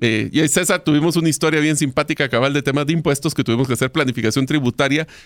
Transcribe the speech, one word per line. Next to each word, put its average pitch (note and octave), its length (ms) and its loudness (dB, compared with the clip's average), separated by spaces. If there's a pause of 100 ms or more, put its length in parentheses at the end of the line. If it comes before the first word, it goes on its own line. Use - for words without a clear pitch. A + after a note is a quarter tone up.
Eh, A2 300 0
y D#3 160 2
César, F3+ 340 0
tuvimos D3+ 340 2
una E3 120 2
historia D#3 320 0
bien D#3 160 0
simpática, D3 540 -2
cabal, C3 240 0
de C#3+ 80 0
temas C#3+ 240 -2
de D#3+ 80 0
impuestos D3+ 400 -2
que C3+ 100 0
tuvimos A#2+ 220 0
que A#2+ 80 -2
hacer C3 180 -2
planificación B2+ 540 0
tributaria C#3+ 600 0 (200)